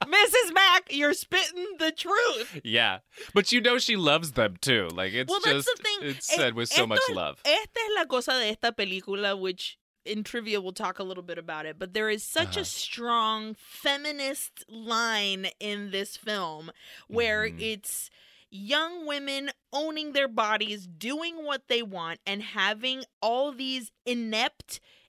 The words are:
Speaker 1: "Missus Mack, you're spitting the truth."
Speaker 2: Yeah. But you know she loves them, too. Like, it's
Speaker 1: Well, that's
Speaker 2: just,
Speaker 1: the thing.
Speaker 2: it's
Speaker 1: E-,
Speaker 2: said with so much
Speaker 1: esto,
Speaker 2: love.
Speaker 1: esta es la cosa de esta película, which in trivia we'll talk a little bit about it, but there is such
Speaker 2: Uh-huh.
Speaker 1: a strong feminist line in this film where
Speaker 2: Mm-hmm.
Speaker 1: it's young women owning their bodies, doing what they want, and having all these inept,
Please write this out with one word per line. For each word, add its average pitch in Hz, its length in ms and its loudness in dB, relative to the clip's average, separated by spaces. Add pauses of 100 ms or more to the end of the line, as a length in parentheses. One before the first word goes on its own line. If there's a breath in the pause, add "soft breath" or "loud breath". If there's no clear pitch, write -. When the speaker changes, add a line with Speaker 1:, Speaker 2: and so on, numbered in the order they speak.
Speaker 1:
"Missus 403 460 6
Mack, 370 400 6
you're 294 220 4
spitting 359 520 0 (120)
the 320 140 2
truth." 339 720 0
Speaker 2:
Yeah. 110 340 4 (360 loud breath)
But 202 180 4
you 240 80 6
know 247 180 4
she 233 180 2
loves 160 360 4
them, 107 280 2
too. 110 320 4
Like, 92 200 -2
it's 127 180 -2
Speaker 1:
Well, 392 140 0
that's - 200 2
Speaker 2:
just, 494 120 0
Speaker 1:
the - 60 -16
thing. 415 160 -2 (120)
Speaker 2:
it's 135 220 -4
Speaker 1:
E-, 320 40 2
Speaker 2:
said 127 180 2
with 117 140 -2
so 226 180 2
much 107 140 2
Speaker 1:
esto, - 140 0
Speaker 2:
love. 73 300 -4
Speaker 1:
esta 415 360 2
es 427 160 -2
la 339 100 2
cosa 254 260 -2
de 247 160 0
esta 226 240 -2
película, 196 680 -2
which 185 400 -6 (260)
in 214 200 -4
trivia 214 360 -2
we'll 185 120 -6
talk 185 260 -4
a 202 60 -6
little 185 180 -10
bit 170 160 -10
about 160 280 -8
it, 156 120 -10
but 185 160 -8
there 214 160 0
is 208 140 -2
such - 320 -2
Speaker 2:
Uh-huh. 403 60 -2
Speaker 1:
a - 20 -4
strong 220 920 -2
feminist 285 1120 -4
line 220 800 0 (120)
in 208 320 -6
this 196 240 -4
film 165 560 -6 (360 loud breath)
where 214 400 2
Speaker 2:
Mm-hmm. 165 120 -10
Speaker 1:
it's 214 500 -6 (440 soft breath)
young 302 520 -2
women 277 440 -4 (220)
owning 302 400 -4
their 277 160 2
bodies, 214 580 0
doing 302 560 -6
what 285 260 -4
they 240 140 2
want, 170 440 -8
and 202 160 -4
having 220 600 0 (200)
all 247 280 2
these 262 400 -6 (140)
inept, 233 720 -2 (300 soft breath)